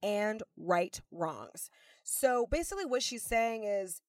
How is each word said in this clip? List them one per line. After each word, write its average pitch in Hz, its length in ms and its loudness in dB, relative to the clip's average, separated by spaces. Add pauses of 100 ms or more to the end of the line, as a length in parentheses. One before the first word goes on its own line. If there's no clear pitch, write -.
and 208 400 2 (140)
right 175 440 0 (120)
wrongs." 160 580 -6 (320)
So 247 480 2
basically 359 340 -2
what 254 200 0
she's 233 180 -4
saying 226 400 2
is 196 460 -2